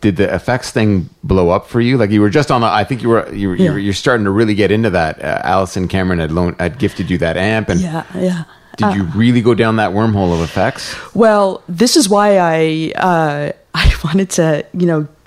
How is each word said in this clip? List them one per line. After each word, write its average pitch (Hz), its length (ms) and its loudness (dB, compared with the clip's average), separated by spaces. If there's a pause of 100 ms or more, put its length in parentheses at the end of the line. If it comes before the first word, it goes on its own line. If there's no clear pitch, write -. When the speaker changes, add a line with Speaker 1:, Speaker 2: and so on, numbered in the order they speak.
Speaker 1:
did 101 160 0
the 95 180 -2
effects 123 360 -4
thing 104 400 0 (120)
blow 92 280 2
up 90 160 0
for 120 160 -2
you? 123 160 0
Like, 104 120 2
you 104 120 2
were 104 80 2
just 143 200 0
on 123 120 2
the, 113 40 0
I 104 180 0
think 123 180 -6
you 117 80 0
were, 113 220 0
you 101 180 -2
were, 90 60 -4
you 185 100 2
Speaker 2:
Yeah. 156 60 0
Speaker 1:
were, 139 60 -4
you're 101 160 -2
starting 120 300 0
to 98 60 0
really 107 240 2
get 98 160 2
into 110 200 2
that. 82 320 -2
Uh, - 220 -4
Alison 95 420 -2
Cameron 92 340 -2
had 78 120 -4
loaned, 87 260 -2
had 87 200 -4
gifted 98 320 -4
you - 80 0
that 82 180 -2
amp, 104 320 -2
and 180 120 0
Speaker 2:
Yeah, 165 240 -4 (100)
yeah. 180 300 -4 (340)
Speaker 1:
did 208 160 0
you 196 100 -2
Speaker 2:
Uh, 165 100 -6
Speaker 1:
really 120 280 2
go 120 120 4
down 110 220 0
that 107 160 0
wormhole 101 420 2
of 82 60 0
effects? 95 540 -2 (200)
Speaker 2:
Well, 202 540 2
this 180 280 0
is 254 120 4
why 202 300 4
I, 160 580 0
uh, 156 560 0 (100)
<laughs> - 160 -20
I - 140 4 (120)
wanted 185 260 0
to, 160 420 0
you 180 140 0
know 156 200 0 (200)